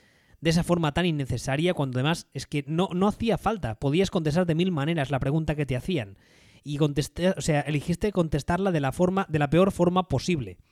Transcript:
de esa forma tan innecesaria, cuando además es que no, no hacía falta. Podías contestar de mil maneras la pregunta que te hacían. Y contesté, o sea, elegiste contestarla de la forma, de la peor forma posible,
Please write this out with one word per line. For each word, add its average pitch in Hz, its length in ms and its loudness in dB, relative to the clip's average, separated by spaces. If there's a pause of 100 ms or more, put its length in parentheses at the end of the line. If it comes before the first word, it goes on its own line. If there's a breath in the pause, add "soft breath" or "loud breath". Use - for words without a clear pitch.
(400 soft breath)
de 156 100 2
esa 165 140 4
forma 170 300 2
tan 175 120 0
innecesaria, 143 680 0
cuando 131 260 -2
además 156 340 -2
es 135 140 -8
que 143 200 -4
no, 170 260 0
no 185 140 2
hacía 208 300 0
falta. 175 380 -4
Podías 160 340 2
contestar 165 360 0
de 160 100 2
mil 180 160 2
maneras 143 400 -2
la 135 80 0
pregunta 151 360 0
que 147 100 -2
te 127 100 -2
hacían. 123 420 -4 (460 soft breath)
Y 143 140 -6
contesté, 151 540 0
o 156 100 -6
sea, 147 200 0
elegiste 160 500 -2
contestarla 180 600 0
de 160 80 0
la 135 120 0
forma, 180 380 0
de 156 100 0
la 143 100 2
peor 185 220 6
forma 180 360 2
posible, 127 500 -2 (140 soft breath)